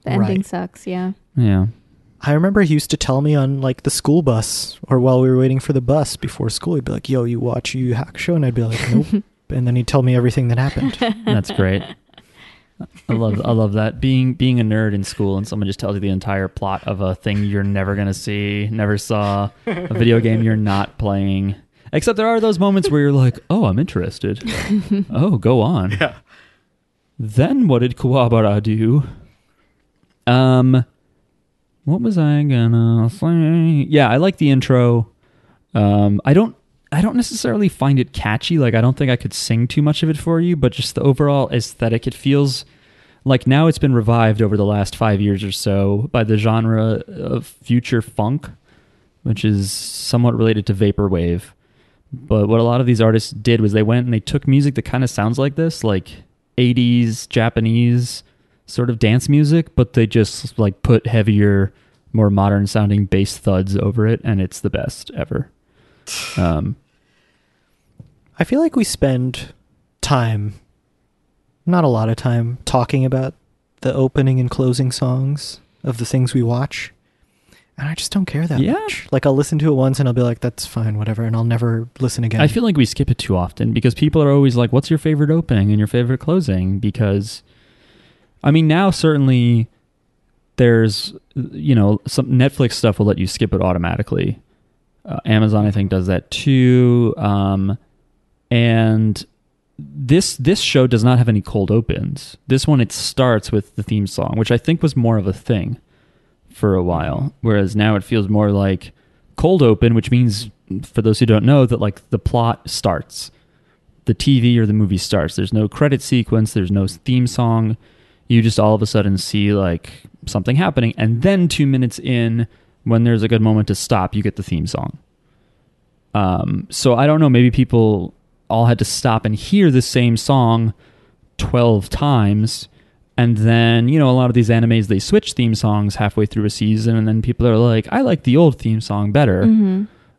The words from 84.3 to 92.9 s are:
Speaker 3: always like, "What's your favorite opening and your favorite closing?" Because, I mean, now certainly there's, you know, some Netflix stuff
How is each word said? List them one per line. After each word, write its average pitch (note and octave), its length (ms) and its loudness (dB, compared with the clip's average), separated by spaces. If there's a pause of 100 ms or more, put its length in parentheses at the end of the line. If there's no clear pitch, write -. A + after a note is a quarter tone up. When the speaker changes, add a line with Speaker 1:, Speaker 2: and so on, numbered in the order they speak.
Speaker 3:
always C#3 260 2
like, A#2+ 160 0
"What's C3+ 160 0
your D#3+ 100 0
favorite D3+ 300 0
opening A#2+ 400 0
and G#2 80 2
your G#2+ 100 2
favorite B2 320 -2
closing?" G2 600 -2
Because, G2+ 640 -2 (1000)
I C#3+ 80 2
mean, D#3+ 160 4
now F3+ 240 2
certainly B2+ 760 2 (880)
there's, A2+ 580 2 (220)
you C#3+ 400 -2
know, G#2 320 2
some - 200 -2
Netflix C3 460 0
stuff A2 240 0